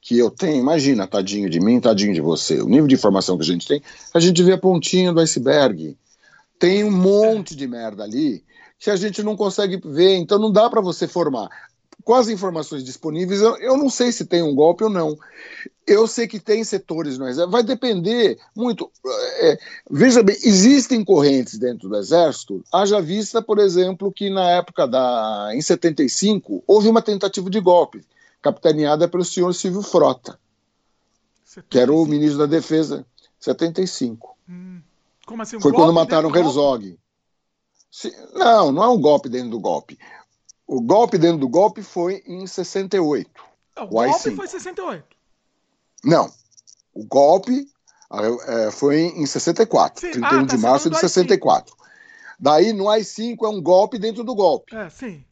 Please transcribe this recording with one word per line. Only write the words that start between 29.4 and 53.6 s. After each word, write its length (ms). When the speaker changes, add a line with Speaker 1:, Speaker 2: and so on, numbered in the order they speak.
Speaker 1:
Silvio 280
Frota, 580
que 80
era 140
o 40
Speaker 2:
Setenta 80
e 20
cinco? 40
Speaker 1:
ministro 300
da 60
Defesa, 600
setenta 420
e 60
cinco. 500
Speaker 2:
Hum. 320
Como 160
assim, 160
um 40
Speaker 1:
Foi 120
quando 200
Speaker 2:
golpe 60
Speaker 1:
mataram 320
Speaker 2:
dentro 180
do 60
golpe? 300
Speaker 1:
Herzog. 140
Se... 240
não, 380
não 120
é 40
um 140
golpe 260
dentro 220
do 100
golpe. 380
O 160
golpe 360
dentro 200
do 120
golpe 320
foi 460
em 180
sessenta 520
e 20
oito. 420
Speaker 2:
Não, 80
o 40
Speaker 1:
O 20
Speaker 2:
golpe 200
Speaker 1:
A 80
I 20
cinco. 160
Speaker 2:
foi 100
em 40
sessenta 320
e 40
oito. 300
Speaker 1:
Não. 260
O 120
golpe, 640
ah, 100
é, 240
foi 300
em 240
sessenta 380
e 20
quatro. 360
Speaker 2:
Sim. 100
Speaker 1:
Trinta 240
e 20
um 40
Speaker 2:
Ah, 40
tá, 100
Speaker 1:
de 60
Speaker 2:
você 60
Speaker 1:
março 160
Speaker 2:
falou 0
Speaker 1:
de 60
Speaker 2:
do 60
A 20
I 20
cinco. 100
Speaker 1:
sessenta 240
e 40
quatro. 380
Daí, 340
no 160
A 100
I 40
cinco, 420
é 40
um 120